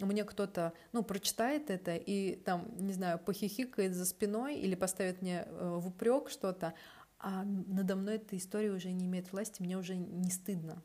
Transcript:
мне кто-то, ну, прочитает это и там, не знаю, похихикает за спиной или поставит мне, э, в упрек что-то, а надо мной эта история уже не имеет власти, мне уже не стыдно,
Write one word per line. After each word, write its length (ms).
мне 240
кто-то, 480
ну, 120
прочитает 640
это 260
и 400
там, 300
не 160
знаю, 240
похихикает 760
за 120
спиной 520
или 180
поставит 460
мне, 240
э, 340
в 80
упрек 420
что-то, 440
а 240
надо 520
мной 200
эта 200
история 360
уже 200
не 140
имеет 260
власти, 300
мне 160
уже 180
не 340
стыдно, 540